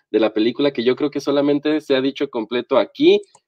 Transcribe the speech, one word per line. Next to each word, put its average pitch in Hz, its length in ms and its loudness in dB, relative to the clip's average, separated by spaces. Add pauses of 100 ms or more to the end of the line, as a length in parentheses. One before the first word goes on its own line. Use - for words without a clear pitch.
de 107 100 0
la 110 140 0
película 123 380 0
que 123 120 -4
yo 127 120 2
creo 143 160 -4
que 143 80 -8
solamente 143 600 0
se 143 160 -2
ha 131 60 2
dicho 139 300 -2
completo 120 480 -4
aquí, 392 420 2 (260)